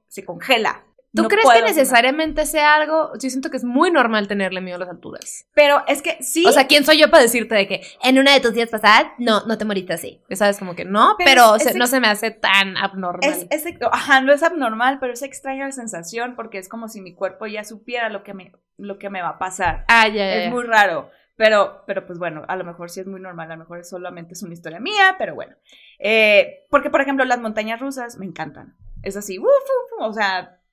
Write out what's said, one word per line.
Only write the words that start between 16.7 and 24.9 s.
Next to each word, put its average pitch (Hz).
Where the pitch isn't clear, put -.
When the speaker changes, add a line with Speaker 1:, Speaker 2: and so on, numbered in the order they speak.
Speaker 1:
si 214
mi 180
cuerpo 190
ya 208
supiera 233
lo 208
que 202
me, 185
lo 196
que 202
me 190
va 170
a -
pasar. 185
Speaker 2:
Ah, 226
ya, 208
ya, 196
Speaker 1:
Es 180
Speaker 2:
ya. 233
Speaker 1:
muy 247
raro. 202
Pero, 220
pero, 196
pues, 175
bueno, 160
a 185
lo 190
mejor 170
sí 180
es 185
muy 190
normal, 170
a 165
lo 165
mejor 170
solamente 175
es 170
una 170
historia 170
mía, 381